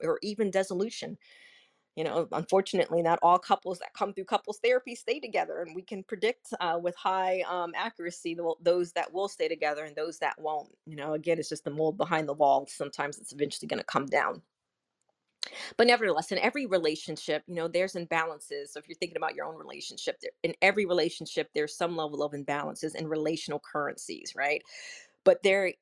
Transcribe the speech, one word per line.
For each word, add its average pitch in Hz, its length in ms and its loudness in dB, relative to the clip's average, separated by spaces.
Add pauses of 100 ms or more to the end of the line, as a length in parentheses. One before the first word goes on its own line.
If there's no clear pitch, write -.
or 156 220 0
even 208 280 -2
dissolution. 190 640 -2 (800)
You 160 80 -2
know, 156 280 0
unfortunately, 170 720 2
not 165 220 4
all 175 160 8
couples 185 400 0
that - 140 -12
come 202 200 -2
through 190 120 -8
couples 214 380 -2
therapy 247 300 2
stay 247 260 -4
together, 180 460 -2
and 160 100 -12
we 185 60 -8
can 190 220 -10
predict, 214 460 -2 (100)
uh, 170 200 2
with 175 160 -2
high, 185 540 2
um, 175 260 -2
accuracy 175 600 -6
the, 170 260 0
those 175 300 4
that 165 200 -2
will 196 160 0
stay 160 200 -2
together 151 360 -2
and 151 120 -12
those 156 240 -6
that 151 200 -2
won't. 156 300 -4 (160)
You 156 100 -14
know, 147 180 -4
again, 160 260 0
it's 151 100 -6
just 151 140 -8
the 147 80 -6
mold 156 260 0
behind 160 320 0
the 139 40 0
wall. 139 360 6
Sometimes 143 480 -6
it's - 160 -16
eventually 143 340 -4
gonna 127 160 -2
come 139 220 -2
down. - 380 0 (1300)
But 233 100 8
nevertheless, 214 440 6
in 190 80 2
every 262 260 2
relationship, 160 840 0
you 180 80 -10
know, 165 120 -2
there's 180 260 0
imbalances. 160 760 -4
So 147 100 -12
if - 80 -14
you're 165 100 -14
thinking 160 200 -6
about 156 180 -2
your 151 100 -6
own 160 120 -8
relationship, - 640 -8
there, - 100 -8 (120)
in 165 180 0
every 196 240 4
relationship, 165 680 0
there's 151 220 -2
some 175 200 0
level 147 280 -2
of 147 100 -2
imbalances 147 600 -4
in 160 120 -6
relational 156 520 -2
currencies, - 760 -6
right? 143 260 0 (640)
But 180 200 8
there, 196 380 6